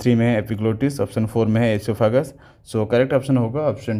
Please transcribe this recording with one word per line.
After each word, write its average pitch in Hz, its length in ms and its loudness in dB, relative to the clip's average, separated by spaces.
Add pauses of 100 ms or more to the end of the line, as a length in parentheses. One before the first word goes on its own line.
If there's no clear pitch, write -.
थ्री 123 140 4
में 117 100 2
है 113 200 0
epiglottis, 113 560 -2
ऑप्शन 107 240 -2
फ़ोर 113 220 0
में 110 140 2
है 110 180 2
esophagus। 120 520 0 (400)
So 110 200 0
करेक्ट 131 220 2
ऑप्शन 135 240 2
होगा 120 240 -2
ऑप्शन 117 380 -2